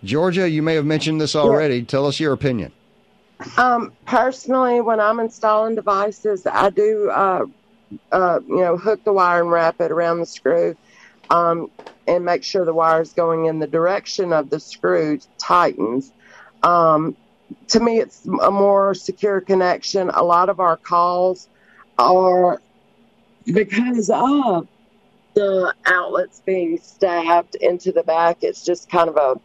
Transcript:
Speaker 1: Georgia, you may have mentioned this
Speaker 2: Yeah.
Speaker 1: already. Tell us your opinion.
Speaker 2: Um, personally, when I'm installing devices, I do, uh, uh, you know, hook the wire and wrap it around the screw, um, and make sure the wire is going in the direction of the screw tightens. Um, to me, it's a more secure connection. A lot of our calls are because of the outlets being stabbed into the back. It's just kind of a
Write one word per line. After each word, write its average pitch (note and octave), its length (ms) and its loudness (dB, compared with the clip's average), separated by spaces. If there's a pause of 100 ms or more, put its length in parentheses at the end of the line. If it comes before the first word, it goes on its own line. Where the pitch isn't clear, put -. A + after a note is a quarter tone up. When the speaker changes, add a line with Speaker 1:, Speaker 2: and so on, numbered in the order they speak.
Speaker 1:
Georgia, E3+ 460 0
you D3+ 140 -2
may D#3+ 100 0
have D3+ 120 0
mentioned D#3 360 -2
this D3+ 140 -4
Speaker 2:
Yeah. D3+ 60 2
Speaker 1:
already. C#3+ 420 2
Tell C#3 240 -2
us C#3 120 -4
your D3 140 0
opinion. A#2 380 -4 (880)
Speaker 2:
Um, B3 360 0 (120)
personally, B3+ 760 0
when A3 180 0
I'm G#3+ 220 0
installing A3+ 540 -2
devices, G3+ 680 -4
I D#3 260 2
do, G#3 380 0
uh, E3 360 0 (680)
uh, F3 340 2
you - 140 -4
know, F3 160 2
hook G3 300 -2
the G#3+ 80 2
wire F3+ 280 2
and E3+ 80 -2
wrap E3+ 300 0
it E3 120 -2
around E3+ 280 -2
the E3 60 -4
screw, E3+ 500 -2 (540)
um, E3+ 420 0 (340)
and F3 200 0
make F3 180 -2
sure F#3 220 -2
the E3 80 -2
wire D#3+ 280 2
is D#3+ 120 -6
going E3 320 0
in D#3+ 140 -2
the D3+ 80 -4
direction F3 680 -2
of D3+ 160 -2
the C3+ 100 -4
screw D#3+ 600 -2 (180)
tightens. C3+ 760 -2 (520)
Um, D#3+ 520 2 (540)
to A3+ 100 4
me, A3+ 220 0
it's - 240 -8
a F#3 260 0
more G3 420 2
secure G3 460 -4
connection. F#3 720 -2
A - 100 0
lot F3+ 260 2
of F#3 100 -4
our F3 160 2
calls F3+ 720 -2 (500)
are F3+ 640 4 (840)
because G#3 680 -2
of A#3+ 540 0 (680)
the F#3+ 400 0 (120)
outlets F3+ 600 -2
being F3 340 -2
stabbed E3+ 760 0
into F3+ 380 -2
the E3 100 0
back. E3+ 380 0
It's - 240 -6
just F3 240 -4
kind E3+ 200 2
of D#3 60 -4
a C3+ 300 2